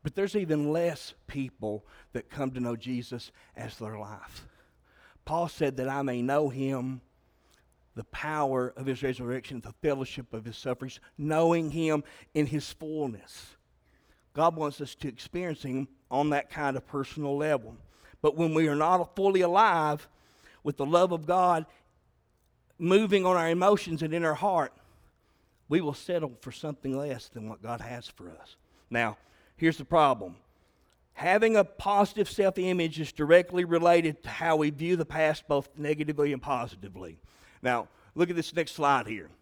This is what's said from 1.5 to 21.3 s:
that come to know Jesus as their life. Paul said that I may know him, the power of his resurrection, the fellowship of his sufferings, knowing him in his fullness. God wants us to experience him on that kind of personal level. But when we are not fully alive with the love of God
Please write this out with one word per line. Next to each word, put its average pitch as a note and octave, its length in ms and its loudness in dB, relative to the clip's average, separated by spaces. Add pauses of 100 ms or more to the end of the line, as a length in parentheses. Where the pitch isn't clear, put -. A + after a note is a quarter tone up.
that - 180 -8
come C3+ 220 -6
to B2+ 80 -8
know A#2+ 160 -2
Jesus A#2+ 560 -8 (240)
as A2 200 -12
their A2 220 -10
life. - 480 -16 (800)
Paul E3 240 -2
said C#3 280 -2
that C3 120 -2
I C#3 140 -2
may B2 200 -2
know C#3+ 260 2
him, C3 540 -4 (920)
the A2+ 80 -12
power C#3 720 -2
of C3+ 100 -8
his C3 160 -4
resurrection, B2+ 580 -6
the A2+ 220 -16
fellowship C3+ 500 -4
of A2+ 120 -10
his A2+ 120 -12
sufferings, C3 440 -8 (180)
knowing D#3+ 540 2
him D#3 320 0 (280)
in D3+ 140 2
his C#3+ 260 -4
fullness. D3+ 840 -8 (800)
God E3 200 4
wants D3+ 260 -4
us C#3 140 -10
to - 140 -8
experience E3 560 -8
him C3+ 240 -4 (240)
on D3 180 2
that C#3+ 180 -2
kind C#3 280 -4
of B2 100 -8
personal C#3+ 500 -6
level. C3+ 400 -2 (460)
But D3+ 140 4
when D#3+ 180 2
we D#3+ 140 4
are C#3+ 80 2
not E3+ 400 2
fully G3 240 4
alive F3 680 4 (540)
with C#3+ 140 -4
the C#3 100 0
love F3 240 6
of E3 160 -4
God F3+ 400 2 (1120)